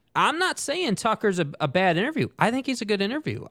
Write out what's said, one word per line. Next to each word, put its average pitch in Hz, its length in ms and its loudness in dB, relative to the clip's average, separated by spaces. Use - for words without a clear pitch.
I'm 233 240 2
not 359 180 0
saying 302 380 -2
Tucker's 208 420 0
a, 165 80 0
a 151 80 0
bad 180 280 2
interview. 262 320 0
I 196 100 4
think 262 160 -2
he's 254 140 -2
a 226 40 -6
good 208 160 0
interview. 202 500 -4